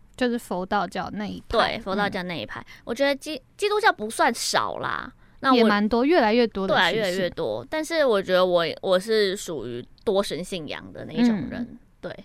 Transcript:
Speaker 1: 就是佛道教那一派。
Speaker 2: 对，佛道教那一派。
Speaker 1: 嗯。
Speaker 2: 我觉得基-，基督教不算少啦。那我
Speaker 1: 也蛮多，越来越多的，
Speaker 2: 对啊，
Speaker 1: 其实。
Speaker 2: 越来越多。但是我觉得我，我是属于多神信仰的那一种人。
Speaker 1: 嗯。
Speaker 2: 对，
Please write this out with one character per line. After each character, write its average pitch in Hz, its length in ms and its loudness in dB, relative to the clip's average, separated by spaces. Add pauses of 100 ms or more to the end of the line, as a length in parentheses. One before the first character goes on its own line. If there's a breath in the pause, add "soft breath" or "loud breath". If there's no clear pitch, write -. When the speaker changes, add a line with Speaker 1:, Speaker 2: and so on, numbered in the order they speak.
(160)
Speaker 1:
就 247 140 0
是 233 80 -2
佛 185 260 -6
道 196 220 0
教 180 260 -8
那 208 140 -8
一 185 140 -10
派。 - 360 2
Speaker 2:
对， - 40 -8
佛 202 140 -6
道 202 140 0
教 190 140 -4
那 180 120 -6
一 113 120 -6
派。 - 120 -12
Speaker 1:
嗯。 - 80 -14 (180 loud breath)
Speaker 2:
我 240 100 -6
觉 269 100 0
得 285 100 2
基-， 302 260 -8 (180)
基 403 100 0
督 415 100 2
教 403 140 4
不 214 160 -8
算 262 240 2
少 113 460 -2
啦。 - 340 -6 (280 soft breath)
那 269 100 2
我 254 60 6
Speaker 1:
也 226 60 6
蛮 214 240 4
多， 233 200 2
越 330 160 6
来 214 100 4
越 240 140 4
多 196 200 -4
的， 294 80 0
Speaker 2:
对 220 80 4
啊， 170 80 4
Speaker 1:
其 190 40 0
实。 - 20 -2
Speaker 2:
越 220 60 -2
来 190 80 0
越 180 180 -2
多。 120 400 -4
但 311 160 -4
是 320 180 0
我 220 180 4
觉 180 120 -2
得 185 120 6
我， 175 200 4 (160)
我 185 180 2
是 208 380 0
属 147 320 -8
于 120 180 -10 (160)
多 196 200 2
神 190 200 -6
信 175 240 -8
仰 95 240 -12
的 - 140 -14
那 - 80 -14
一 - 60 -4
种 233 180 4 (140)
人。 - 100 -8
Speaker 1:
嗯。 - 180 -12 (220)
Speaker 2:
对， - 240 -12